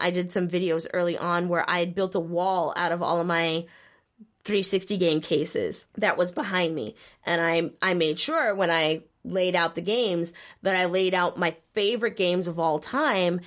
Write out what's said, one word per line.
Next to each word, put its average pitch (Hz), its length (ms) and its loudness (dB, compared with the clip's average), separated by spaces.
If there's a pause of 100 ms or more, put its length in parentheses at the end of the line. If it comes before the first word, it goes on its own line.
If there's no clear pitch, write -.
I 180 100 0
did 180 200 -2
some 180 180 0
videos 170 460 0
early 175 240 0
on 175 320 0
where 170 180 0
I 180 120 0
had 175 140 -2
built 190 200 -2
a 202 40 0
wall 175 580 0
out 170 160 0
of 175 100 -2
all 170 180 0
of 170 60 0
my 165 400 0 (760)
three 202 200 0
sixty 190 340 -2
game 165 240 4
cases 151 640 -2 (140)
that 202 180 0
was 175 160 0
behind 185 420 -2
me. 127 200 -6 (320)
And 170 160 2
I, 165 480 0
I - 20 2
made 160 260 2
sure 285 360 0
when 190 160 2
I 160 320 2 (220)
laid 180 300 0
out 170 220 0
the 175 40 -4
games 180 520 0 (300)
that 190 120 0
I 185 120 2
laid 185 280 2
out 180 240 0
my 170 160 0 (200)
favorite 220 420 0
games 180 320 0
of 170 100 -6
all 160 220 0
time 190 680 0